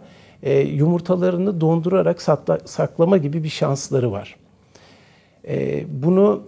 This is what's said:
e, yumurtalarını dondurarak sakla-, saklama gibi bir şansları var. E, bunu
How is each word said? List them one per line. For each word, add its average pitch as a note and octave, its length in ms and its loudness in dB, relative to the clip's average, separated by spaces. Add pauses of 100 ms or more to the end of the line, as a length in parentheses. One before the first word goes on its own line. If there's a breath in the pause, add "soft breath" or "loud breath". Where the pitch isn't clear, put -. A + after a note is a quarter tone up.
(420 loud breath)
e, C#3 180 2
yumurtalarını F3 1000 0
dondurarak E3+ 640 0
sakla-, D#3+ 420 0
saklama E3 520 0
gibi D#3 280 -2
bir D#3 40 -6
şansları C3+ 640 -2
var. G2 240 -10 (1120 soft breath)
E, - 360 -4 (180)
bunu G3+ 460 2